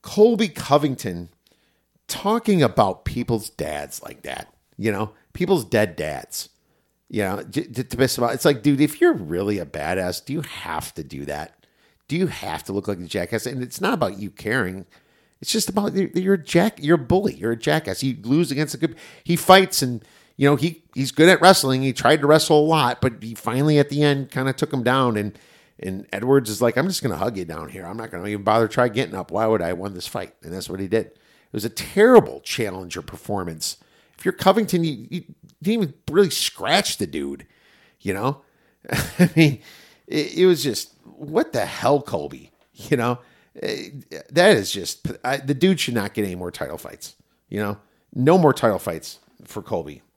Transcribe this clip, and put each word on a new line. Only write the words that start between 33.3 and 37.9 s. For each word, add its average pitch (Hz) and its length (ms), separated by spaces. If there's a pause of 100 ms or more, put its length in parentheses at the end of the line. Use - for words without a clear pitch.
If - 80
you're 180 80
Covington, 190 500
you, 151 280
you 180 120 (380)
didn't 214 220
even 139 100 (160)
really 180 220
scratch - 640
the 104 80
dude, 71 400 (540)